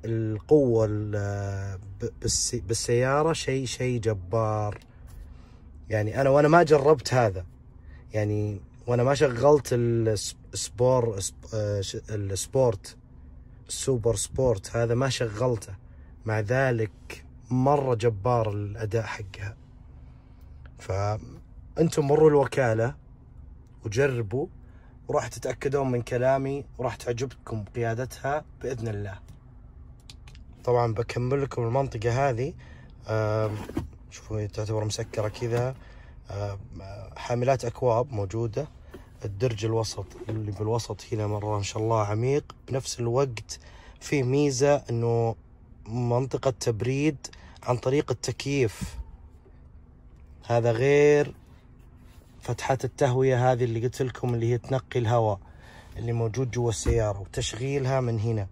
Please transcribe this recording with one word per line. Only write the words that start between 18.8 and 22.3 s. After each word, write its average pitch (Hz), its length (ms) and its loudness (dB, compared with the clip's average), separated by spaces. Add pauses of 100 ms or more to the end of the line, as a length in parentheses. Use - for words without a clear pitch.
حقها. 101 520 -10 (1200)
فأنتم 107 1300 -2
مروا 151 220 8
الوكالة 127 680 2 (880)